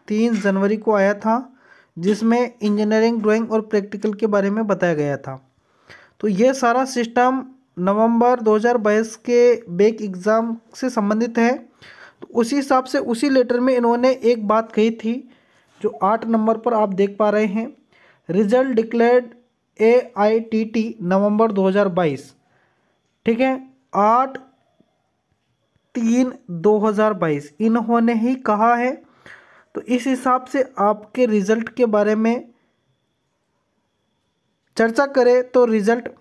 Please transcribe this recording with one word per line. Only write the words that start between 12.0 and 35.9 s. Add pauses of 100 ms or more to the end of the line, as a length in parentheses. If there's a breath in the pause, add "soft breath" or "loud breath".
तो
उसी
हिसाब
से
उसी
लेटर
में
इन्होंने
एक
बात
कही
थी, (520 soft breath)
जो
आठ
नंबर
पर
आप
देख
पा
रहे
हैं, (540 soft breath)
"Result
declared (580)
एआईटीटी
नवंबर
दो
हज़ार
बाईस", (920)
ठीक
है, (240)
आठ (1600)
तीन (180)
दो
हज़ार
बाईस
इन्होंने
ही
कहा
है। (720 loud breath)
तो
इस
हिसाब
से
आपके
रिजल्ट
के
बारे
में (2250)
चर्चा
करें
तो
रिजल्ट (120)